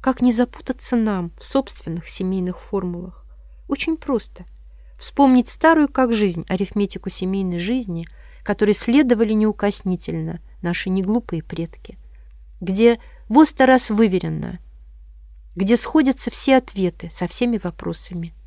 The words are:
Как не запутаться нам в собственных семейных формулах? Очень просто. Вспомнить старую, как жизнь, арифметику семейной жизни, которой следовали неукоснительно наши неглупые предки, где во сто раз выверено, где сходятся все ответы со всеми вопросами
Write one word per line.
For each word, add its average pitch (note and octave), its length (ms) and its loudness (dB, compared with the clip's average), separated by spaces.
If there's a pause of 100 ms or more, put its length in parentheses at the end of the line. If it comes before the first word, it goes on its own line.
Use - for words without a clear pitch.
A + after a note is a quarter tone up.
Как B3+ 180 0
не B3 120 4
запутаться B3 640 -4
нам G3+ 420 -2
в - 60 -18
собственных F3 640 -6
семейных F#3 520 -6
формулах? F3+ 640 -8 (440)
Очень D#4 280 -4
просто. - 480 -6 (540)
Вспомнить B3+ 500 4
старую, D#4+ 400 4
как B3+ 240 0
жизнь, G3 360 0
арифметику F#3+ 640 -4
семейной F#3 480 -4
жизни, F#3 480 -4 (360)
которой G#3 320 2
следовали A#3 580 2
неукоснительно F#3 1080 -2 (220)
наши F3 280 -4
неглупые F#3+ 520 -2
предки, - 560 -12 (600)
где A3 380 4 (300)
во C#4+ 160 8
сто C4 220 4
раз B3+ 240 4
выверено, F3+ 680 0 (960)
где G3 220 2
сходятся - 540 0
все - 260 2
ответы F#3 540 -2
со - 180 -6
всеми A#3+ 340 -2
вопросами E3+ 720 -8 (120)